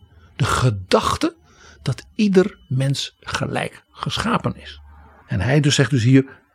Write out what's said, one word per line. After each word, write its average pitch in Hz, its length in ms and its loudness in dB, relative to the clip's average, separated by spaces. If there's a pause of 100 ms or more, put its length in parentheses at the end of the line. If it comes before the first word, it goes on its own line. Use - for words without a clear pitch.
(360)
de - 80 0
gedachte 123 920 0 (460)
dat - 320 -6
ieder 190 440 2 (100)
mens 135 520 -4
gelijk - 680 -6
geschapen - 680 -4
is. - 240 -20 (460)
En 110 140 -4
hij 135 200 2
dus 139 140 2
zegt 131 160 2
dus 127 120 0
hier 131 400 4 (120)